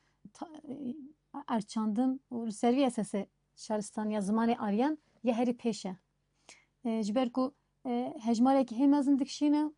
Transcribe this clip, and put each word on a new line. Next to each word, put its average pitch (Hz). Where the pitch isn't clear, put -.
ta-, 311
e, 269
erd 226
çandin 226
û 233
li 214
ser 240
vî 285
esasê 214
şaristaniya 214
zimanê 226
Aryan 226
ya 240
herî 240
pêş 233
e. 185
E, 226
ji 202
ber 247
ku, 262
e, 247
hejmareke 240
hê 277
mezin 277
dikişîne 294